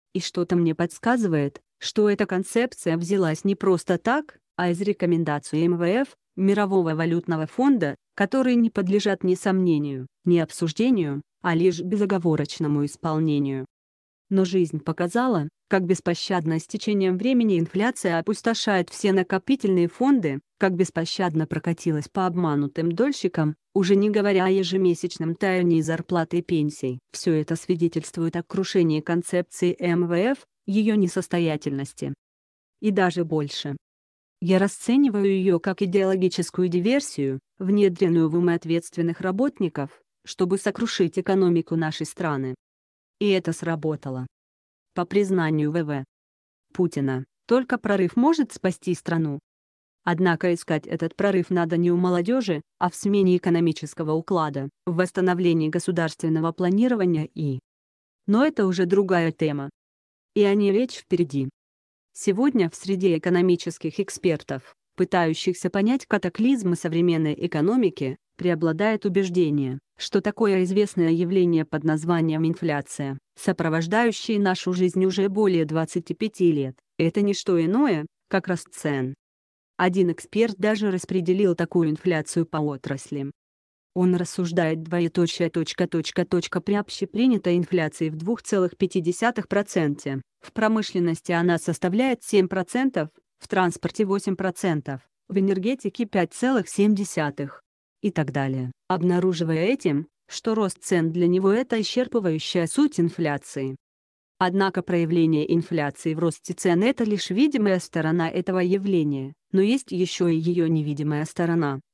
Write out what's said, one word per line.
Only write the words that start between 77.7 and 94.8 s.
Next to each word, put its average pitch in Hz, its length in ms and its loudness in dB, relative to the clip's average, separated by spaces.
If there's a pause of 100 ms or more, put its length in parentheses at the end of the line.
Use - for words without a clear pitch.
как 190 200 -2
рост 175 240 -4
цен. 135 420 -4 (640)
Один 180 340 2
эксперт 208 460 -2
даже 208 340 0
распределил 185 640 0
такую 165 360 0
инфляцию 160 560 -2
по 156 120 -6
отраслям. 143 720 -6 (640)
Он 180 200 4
рассуждает: 170 680 -2
двоеточие, 170 680 0
точка, 170 360 -4
точка, 170 380 -2
точка, 175 380 -2
при 202 120 0
общепринятой 202 840 0
инфляции 165 500 0
в 156 80 -8
двух 196 260 -4
целых 185 360 0
пяти 185 220 0
десятых 196 480 0
процента, 147 760 -2 (180)
в - 120 -20
промышленности 208 800 0
она 170 260 2
составляет 214 640 -2
семь 190 260 2
процентов, 190 640 -2 (280)
в - 100 -20
транспорте 180 580 0
восемь 196 300 -2
процентов, 165 640 -4 (260)